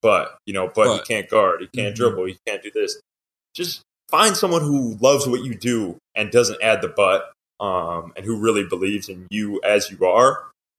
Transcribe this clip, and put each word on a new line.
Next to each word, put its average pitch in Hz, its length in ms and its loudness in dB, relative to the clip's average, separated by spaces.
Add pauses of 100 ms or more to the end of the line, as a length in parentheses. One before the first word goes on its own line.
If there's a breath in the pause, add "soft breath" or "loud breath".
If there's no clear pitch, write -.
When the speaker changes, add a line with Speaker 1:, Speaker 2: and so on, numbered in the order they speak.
Speaker 1:
but, 101 440 2
you 98 80 -10
know, 92 180 -4
but 107 140 4
he 104 120 2
Speaker 2:
But. - 100 -10
Speaker 1:
can't 107 200 -4
guard, 95 340 2
he 95 40 -12
can't 104 300 -6
Speaker 2:
Mm-hmm. 113 40 -6
Speaker 1:
dribble, 98 260 0
he 92 100 -8 (100)
can't 101 160 -8
do 104 100 -12
this." 101 280 -4 (560)
Just 175 260 -8 (260)
find 190 280 2
someone 170 260 0
who 135 380 -2
loves 139 260 4
what 123 160 -2
you 127 120 -8
do 110 420 -4 (180)
and 104 160 -6
doesn't 110 320 2
add 107 200 2
the 101 60 -4
"but," 95 440 2 (260)
um, 85 560 -4
and 95 100 -14
who 110 140 -4
really 104 260 2
believes 95 440 -4
in 92 220 -16
you 104 340 -4
as 101 260 2
you 92 160 0
are, 123 440 4 (280)